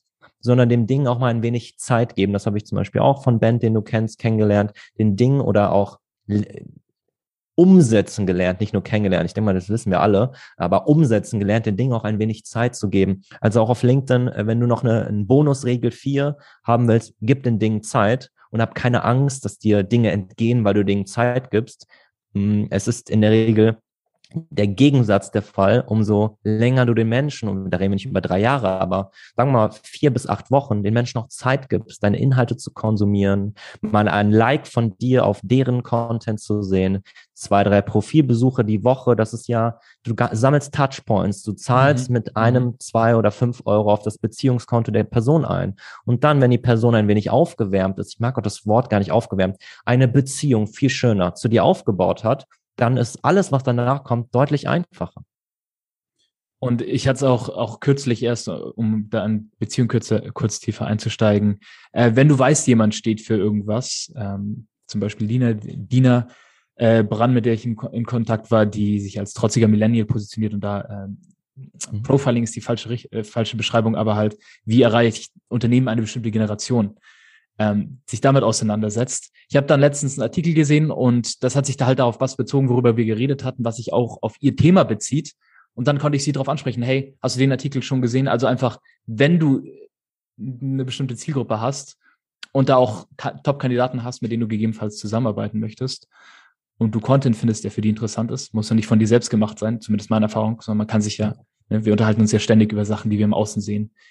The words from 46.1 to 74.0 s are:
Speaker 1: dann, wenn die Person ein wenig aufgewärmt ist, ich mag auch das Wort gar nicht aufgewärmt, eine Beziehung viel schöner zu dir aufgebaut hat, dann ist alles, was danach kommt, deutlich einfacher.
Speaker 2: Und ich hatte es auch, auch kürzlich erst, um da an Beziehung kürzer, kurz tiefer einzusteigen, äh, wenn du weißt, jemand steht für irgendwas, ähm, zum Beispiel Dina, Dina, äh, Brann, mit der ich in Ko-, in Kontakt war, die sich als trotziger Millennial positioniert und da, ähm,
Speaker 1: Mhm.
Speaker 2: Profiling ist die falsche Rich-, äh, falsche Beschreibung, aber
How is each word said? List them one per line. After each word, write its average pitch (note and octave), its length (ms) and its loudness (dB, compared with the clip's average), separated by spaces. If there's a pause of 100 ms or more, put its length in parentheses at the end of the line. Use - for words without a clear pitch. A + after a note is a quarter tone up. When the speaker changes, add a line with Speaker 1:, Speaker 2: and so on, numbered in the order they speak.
Speaker 1:
dann, D3 160 4
wenn B2 100 6
die A#2+ 80 2
Person A#2+ 360 2
ein G#2+ 140 4
wenig G#2 200 2
aufgewärmt G2 720 0
ist, - 160 -12
ich - 60 -12
mag A#2+ 180 -2
auch G#2+ 40 -2
das G#2 240 -8
Wort G#2 220 2
gar G#2 100 2
nicht G2 140 -2
aufgewärmt, F#2+ 460 0 (260)
eine B2 240 4
Beziehung C3 600 0
viel - 220 -2
schöner G2+ 440 0
zu - 140 -4
dir G#2+ 160 4
aufgebaut G2+ 600 0
hat, B2+ 220 -2 (300)
dann B2 200 2
ist - 260 -4
alles, F#3 300 0
was C3 120 0
danach B2 380 -2
kommt, A#2 320 -4
deutlich C#3+ 320 0
einfacher. - 560 -6 (1400)
Speaker 2:
Und A#2+ 220 -2
ich C3+ 280 -2
hatte B2+ 80 0
es C#3 60 -6
auch, B2+ 260 2
auch A2 320 -6
kürzlich C3 420 0
erst, A#2 260 -2
um G#2+ 640 -4
da G#2+ 140 -2
an G#2+ 340 -4
Beziehung A2+ 300 -2
kürzer, A2 320 -2 (120)
kurz - 280 -4
tiefer G#2+ 260 -6
einzusteigen, G#2 720 0 (320)
äh, A#2+ 220 4
wenn C3+ 140 6
du C#3+ 100 6
weißt, C3+ 300 2
jemand A2+ 260 4
steht A2 260 -4
für A2+ 160 -2
irgendwas, G#2 800 -4
ähm, G2+ 520 -8 (180)
zum G#2+ 140 -8
Beispiel G#2 260 -4
Dina, A#2+ 280 0
Dina, A#2+ 760 2 (480)
äh, A2+ 280 4
Brann, A2+ 300 0
mit A#2 120 0
der A#2 80 2
ich A2+ 120 -6
in A2+ 100 -4
Ko-, - 120 -10
in A#2+ 180 -6
Kontakt A#2 440 -4
war, A2 140 6
die G#2 360 0
sich G2+ 180 -10
als G2 160 -10
trotziger A2+ 340 2
Millennial A2 380 2
positioniert G#2+ 480 -4
und G2+ 80 -6
da, G2+ 440 -8
ähm, G2+ 120 -14 (360)
Speaker 1:
Mhm. - 480 -12
Speaker 2:
Profiling B2+ 420 0
ist - 120 -8
die A2 60 -10
falsche A#2 260 -6
Rich-, A#2+ 240 -10
äh, A2 120 -6
falsche A2+ 340 -4
Beschreibung, A2+ 360 0
aber G#2+ 220 0